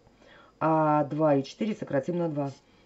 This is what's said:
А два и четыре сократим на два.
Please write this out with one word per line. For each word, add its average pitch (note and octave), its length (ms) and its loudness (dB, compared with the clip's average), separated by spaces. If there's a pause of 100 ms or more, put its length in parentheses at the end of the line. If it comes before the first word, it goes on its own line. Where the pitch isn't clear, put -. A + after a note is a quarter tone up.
(600)
А D3+ 460 2
два D3+ 300 2
и C3+ 80 2
четыре - 300 -4
сократим E3+ 460 -2
на E3+ 100 0
два. C#3+ 220 -4 (340)